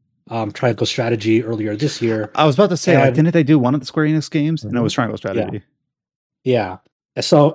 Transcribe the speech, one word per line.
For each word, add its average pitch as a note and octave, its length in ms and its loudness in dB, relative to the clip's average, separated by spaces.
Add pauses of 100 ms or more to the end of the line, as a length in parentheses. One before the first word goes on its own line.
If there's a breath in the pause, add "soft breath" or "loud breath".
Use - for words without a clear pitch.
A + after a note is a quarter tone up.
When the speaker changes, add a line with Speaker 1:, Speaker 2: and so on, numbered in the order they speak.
(300)
Speaker 1:
um, A2+ 200 -4
Triangle A#2 360 -2
Strategy A2+ 560 0
earlier G#2+ 340 -4
this C#3+ 240 -4
year. A2 360 -2
Speaker 2:
I D#3 100 4
was D3 80 2
about G3 160 2
to F3+ 80 -2
say, F3 180 2
like, C3+ 120 4
Speaker 1:
And B2 80 -2
Speaker 2:
didn't D#3+ 160 2
they E3+ 100 4
do D3+ 160 4
one B2 160 2
of D3+ 60 0
the - 60 -14
Square D3+ 200 -2
Enix D#3 240 -2
games? D#3 340 -2
And - 100 -8
it A#2+ 60 -2
was A2 120 0
Speaker 1:
Mm-hmm. - 40 -10
Speaker 2:
Triangle G#2+ 220 -2
Strategy. G2+ 440 -6 (800)
Speaker 1:
Yeah. G#2 340 0 (380)
Yeah. B2 60 -4
So, D3 320 4